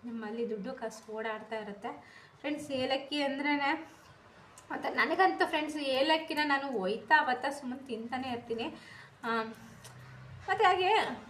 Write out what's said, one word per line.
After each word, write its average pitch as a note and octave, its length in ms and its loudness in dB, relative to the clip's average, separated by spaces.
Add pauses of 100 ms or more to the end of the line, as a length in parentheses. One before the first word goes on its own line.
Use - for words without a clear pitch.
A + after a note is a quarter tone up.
ನಮ್ಮಲ್ಲಿ A3+ 440 -4
ದುಡ್ಡು G#3+ 240 -4
ಕಾಸು A3 400 -10
ಓಡಾಡ್ತಾ A3 420 -6
ಇರುತ್ತೆ. G#3 360 -8 (480)
ಫ್ರೆಂಡ್ಸ್, D4 320 -4
ಏಲಕ್ಕಿ C4+ 500 0
ಅಂದ್ರೇನೆ C#4+ 500 2 (1000)
ಮತ್ತೆ - 180 -4
ನನಗಂತೂ E4 560 4
ಫ್ರೆಂಡ್ಸ್ D#4 320 -2
ಏಲಕ್ಕಿನ D4 680 2
ನಾನು C#4 240 2 (100)
ಒಯ್ತಾ A3+ 460 4
ಬತ್ತಾ C4 260 0
ಸುಮ್ಮನೆ C4+ 380 -8
ತಿಂತಾನೆ A#3+ 420 -6
ಇರ್ತೀನಿ. A#3 360 -4 (580)
ಆ, A#3 60 -4 (1120)
ಮತ್ತೆ F#4+ 220 2
ಹಾಗೆ F#4 260 6 (380)